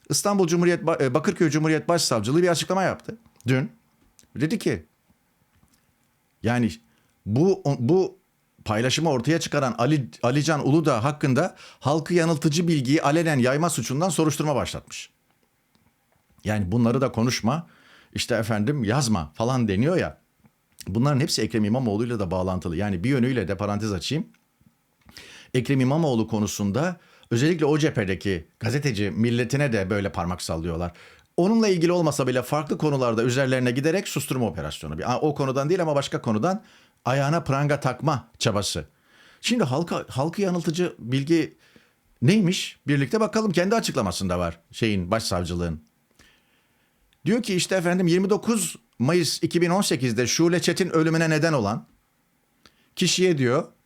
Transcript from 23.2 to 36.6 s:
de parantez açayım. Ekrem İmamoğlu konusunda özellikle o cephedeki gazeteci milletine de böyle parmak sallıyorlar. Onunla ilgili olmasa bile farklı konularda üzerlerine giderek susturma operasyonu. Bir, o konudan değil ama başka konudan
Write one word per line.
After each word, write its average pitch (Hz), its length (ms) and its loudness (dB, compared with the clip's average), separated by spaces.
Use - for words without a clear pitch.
de 98 80 -4
parantez 101 360 -4
açayım. 101 340 -4
Ekrem 131 260 0
İmamoğlu 127 480 2
konusunda 107 720 -2
özellikle 151 360 2
o 151 120 2
cephedeki 98 680 -2
gazeteci 110 500 -2
milletine 117 640 0
de 95 180 -2
böyle 98 220 0
parmak 90 300 -4
sallıyorlar. 85 500 -4
Onunla 214 320 2
ilgili 170 240 2
olmasa 156 340 0
bile 127 160 0
farklı 151 360 -4
konularda 127 460 0
üzerlerine 127 460 2
giderek 160 380 -2
susturma 131 380 -4
operasyonu. 78 520 -8
Bir, - 60 -8
o 147 140 0
konudan 139 340 -2
değil 180 140 0
ama 160 120 0
başka 139 260 -2
konudan 135 420 -2